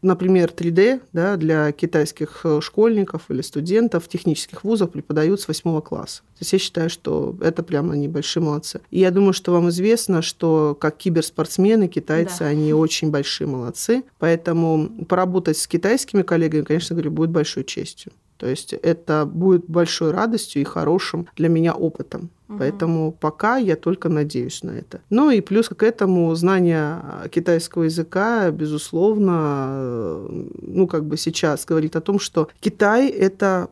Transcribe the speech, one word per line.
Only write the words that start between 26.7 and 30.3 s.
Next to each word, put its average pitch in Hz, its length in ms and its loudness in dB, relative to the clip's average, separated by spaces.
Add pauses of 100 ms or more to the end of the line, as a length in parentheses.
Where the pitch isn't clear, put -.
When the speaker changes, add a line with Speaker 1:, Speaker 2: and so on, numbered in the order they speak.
Speaker 1:
а, 156 500 -8
китайского 170 520 0
языка, 180 680 0
безусловно, 160 1200 0
э, 120 760 -6 (160)